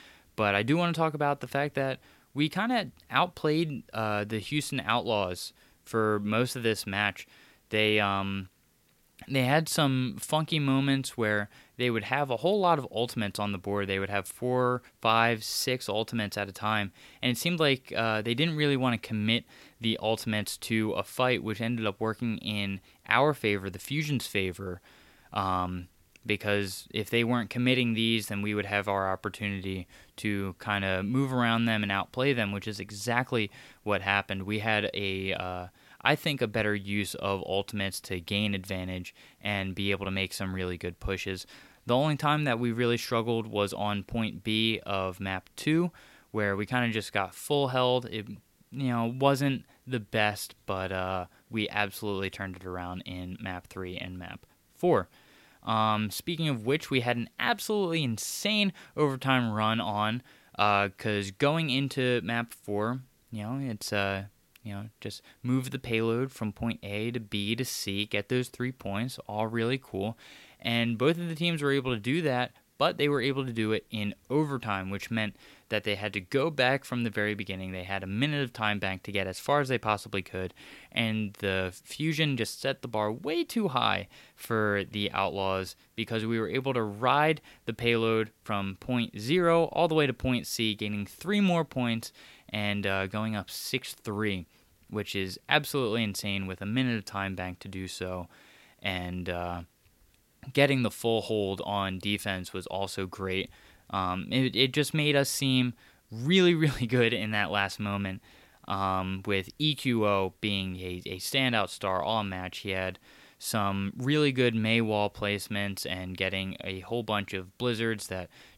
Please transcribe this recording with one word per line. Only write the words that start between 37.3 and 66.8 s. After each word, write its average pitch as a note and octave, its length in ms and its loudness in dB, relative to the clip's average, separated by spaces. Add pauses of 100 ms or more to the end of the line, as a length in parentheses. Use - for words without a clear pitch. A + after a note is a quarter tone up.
ultimates G2 580 -2
to F#2 180 -6
gain G2+ 340 0
advantage F#2 600 -6 (260)
and G2 340 -2
be G2 160 -2
able G2 140 0
to F#2+ 60 -4
make F#2+ 220 -2
some F#2+ 220 -4
really F2+ 220 -2
good F2 240 -8
pushes. F#2+ 460 -4 (400)
The A#2+ 100 4
only D3 200 2
time D3+ 280 0
that A#2+ 140 0
we A#2+ 140 0
really A#2+ 260 2
struggled A2+ 480 0
was G2+ 260 2
on G#2 320 -2
point A2 400 -4
B A2 400 2
of F#2+ 360 -2
map F#2+ 360 -4
two, E3 360 2 (380)
where G#2 260 0
we G#2 100 -2
kinda B2 240 0
just G#2+ 220 -4
got F#2+ 220 -2
full C#3+ 340 0
held. B2+ 380 2
It, G#2+ 220 -8 (420)
you C#3 180 -2
know, A#2 300 0
wasn't C#3 460 4 (220)
the B2+ 140 -2
best, G#2+ 540 0 (120)
but, F#2 260 -2
uh, F#2 340 -2 (220)
we A2 220 -2
absolutely G2+ 580 -2
turned F#2+ 280 -8
it F#2 100 -14
around F2+ 400 -6
in F#2 340 -8
map F#2 260 -8
three F#2 300 -8
and F#2 220 -10
map F2+ 260 -14 (300)
four. C#3 340 4 (560)
Um, G#2+ 460 2
speaking D#3+ 380 -2
of A#2 160 0
which, C#3 240 0
we C3 120 4
had A#2+ 160 2
an A#2 120 -4 (120)
absolutely F3+ 640 0
insane G3+ 680 0 (240)
overtime C3 540 4
run G#2+ 300 2
on, G#2+ 420 0 (340)
uh, G2+ 400 4
'cause G2+ 360 0
going D3+ 360 2
into B2+ 540 2
map A#2 320 -4
four, A2 480 -2 (280)
you G#2+ 120 -6
know, A#2+ 160 -4
it's, B2+ 340 -6
uh, G2 340 0 (360)
you G#2+ 100 -10
know, G2+ 160 -8 (120)
just - 200 -10 (220)
move C3 280 0
the C3 80 -6
payload A#2 520 0
from G#2+ 220 -4
point A#2 300 -4